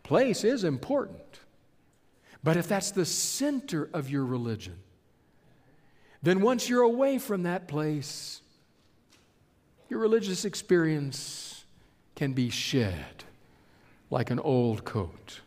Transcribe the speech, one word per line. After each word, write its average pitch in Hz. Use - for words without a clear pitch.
Place 208
is 226
important. -
But 160
if 170
that's 196
the 180
center 240
of 139
your 139
religion, 113
then 185
once 240
you're 247
away 254
from 202
that 180
place, 151
your 220
religious 214
experience 156
can 139
be 127
shed 101
like 123
an 120
old 120
coat. -